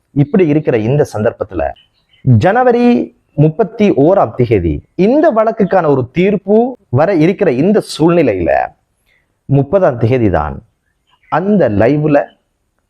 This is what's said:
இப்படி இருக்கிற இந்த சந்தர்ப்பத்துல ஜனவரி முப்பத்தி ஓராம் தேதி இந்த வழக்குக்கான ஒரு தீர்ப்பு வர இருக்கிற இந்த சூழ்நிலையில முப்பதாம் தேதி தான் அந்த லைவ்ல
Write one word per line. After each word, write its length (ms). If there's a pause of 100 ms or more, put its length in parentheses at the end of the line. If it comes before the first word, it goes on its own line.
(120)
இப்படி 360
இருக்கிற 300
இந்த 360
சந்தர்ப்பத்துல 580 (500)
ஜனவரி 960 (180)
முப்பத்தி 580
ஓராம் 420
தேதி 500 (120)
இந்த 360
வழக்குக்கான 560
ஒரு 240
தீர்ப்பு 680 (120)
வர 240
இருக்கிற 380
இந்த 320 (140)
சூழ்நிலையில 540 (960)
முப்பதாம் 520
தேதி 320
தான் 340 (680)
அந்த 400
லைவ்ல 540 (680)